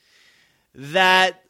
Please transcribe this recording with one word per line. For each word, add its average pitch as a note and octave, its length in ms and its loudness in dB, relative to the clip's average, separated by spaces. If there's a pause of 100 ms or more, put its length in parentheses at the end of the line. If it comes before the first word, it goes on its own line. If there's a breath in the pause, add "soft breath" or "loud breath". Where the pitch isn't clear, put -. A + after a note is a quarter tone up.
(760 soft breath)
that F#3 760 0